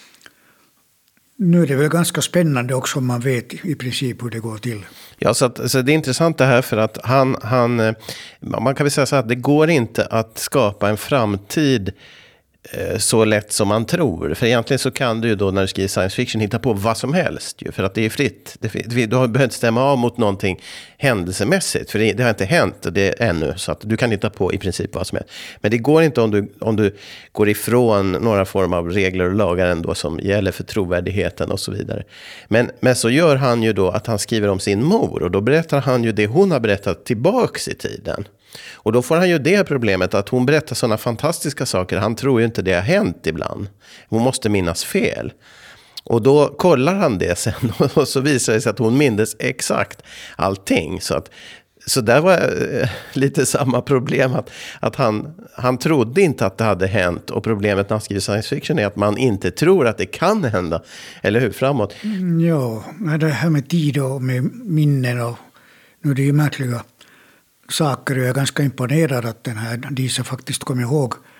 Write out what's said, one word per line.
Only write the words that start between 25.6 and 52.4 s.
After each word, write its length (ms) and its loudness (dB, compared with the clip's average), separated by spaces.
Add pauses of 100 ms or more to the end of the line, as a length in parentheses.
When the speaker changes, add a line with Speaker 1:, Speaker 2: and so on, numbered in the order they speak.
Speaker 2:
Men 100 0
det 80 2
går 240 4
inte 180 2
om 100 2
du, 300 0
om 160 0
du 200 2 (360)
går 160 2
ifrån 640 2
några 320 2
form 280 0
av 180 -2
regler 340 0
och 100 0
lagar 320 2
ändå 280 -2
som 260 -6
gäller 320 0
för 120 -8
trovärdigheten 840 -2
och 100 -4
så 120 -8
vidare. 320 -6 (440)
Men, 220 2 (100)
men 160 4
så 140 0
gör 260 4
han 260 2
ju 100 2
då 180 2
att 160 -4
han 120 -2
skriver 300 0
om 120 0
sin 240 0
mor, 380 0
och 80 0
då 100 0
berättar 400 2
han 240 2
ju 80 0
det 140 2
hon 240 4
har 100 2
berättat 440 -2
tillbaks 640 0
i 60 -6
tiden. 540 -8 (440)
Och 200 -4
då 100 4
får 140 0
han 120 4
ju 100 4
det 260 2
problemet 500 0
att 140 0
hon 180 2
berättar 280 2
såna 240 0
fantastiska 680 -4
saker. 320 -2
Han 180 -2
tror 240 2
ju 60 2
inte 160 -2
det 100 2
har 80 2
hänt 460 0
ibland. 420 -6 (400)
Hon 140 0
måste 260 0
minnas 360 0
fel. 480 -2 (720)
Och 180 0
då 260 6
kollar 460 2
han 240 0
det 200 0
sen 400 -4
<laughs> 160 2
och 140 4
så 120 -2
visar 320 0
det 80 2
sig 100 -2
att 80 -4
hon 200 2
mindes 400 2
exakt 640 -4 (340)
allting. 640 -2
Så 140 -4
att, 160 -4 (560)
så 140 0
där 200 4
var, 120 4 (480)